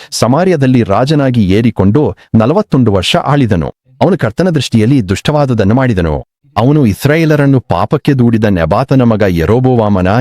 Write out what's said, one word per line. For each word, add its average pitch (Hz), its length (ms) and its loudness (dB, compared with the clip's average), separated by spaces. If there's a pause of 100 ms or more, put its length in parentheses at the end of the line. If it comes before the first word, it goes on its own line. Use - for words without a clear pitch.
(120)
ಸಮಾರ್ಯದಲ್ಲಿ 135 720 0
ರಾಜನಾಗಿ 123 680 0
ಏರಿಕೊಂಡು 110 640 0 (200)
ನಲವತ್ತೊಂದು 127 560 0
ವರ್ಷ 98 240 -2
ಆಳಿದನು. 120 560 -2 (300)
ಅವನು 165 160 0
ಕರ್ತನ 170 320 -2
ದೃಷ್ಟಿಯಲ್ಲಿ 120 600 -2
ದುಷ್ಟವಾದುದನ್ನು 117 680 0
ಮಾಡಿದನು. 92 480 0 (340)
ಅವನು 135 280 2
ಇಸ್ರಾಯೇಲರನ್ನು 143 720 0
ಪಾಪಕ್ಕೆ 107 540 -2
ದೂಡಿದ 117 300 2
ನೆಬಾತನ 104 580 0
ಮಗ 110 260 2
ಯೆರೋಬೋವಾಮನ 101 800 0 (140)